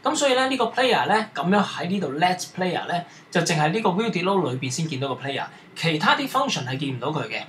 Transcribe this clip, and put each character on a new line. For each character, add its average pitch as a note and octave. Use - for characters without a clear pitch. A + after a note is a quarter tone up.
噉 D4
所 C#4+
以 B3+
呢， C4
呢 C4
個 A3+
player G#3+
呢， G#3+
噉 E3+
樣 G3+
喺 D3
呢 F#3+
度 C#3
let F3+
player F3+
呢， E3+
就 F3
淨 D#3+
係 D3+
呢 G#3
個 A3
view A3
did F3
load F3+
裏 B2+
邊 C3
先 E3
見 D#3
到 C3+
個 C3
player， C#3
其 D#3+
他 B3
啲 C#4+
function A#3
係 C3
見 C3+
唔 A#2
到 B2+
佢 C#3+
嘅。 G#2+